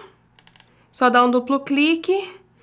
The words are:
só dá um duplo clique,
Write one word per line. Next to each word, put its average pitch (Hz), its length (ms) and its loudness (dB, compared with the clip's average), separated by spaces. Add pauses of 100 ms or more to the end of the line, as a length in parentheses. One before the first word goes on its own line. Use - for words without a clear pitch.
(960)
só 254 140 2
dá 240 160 4
um 247 40 2
duplo 247 300 0
clique, 330 680 -2 (380)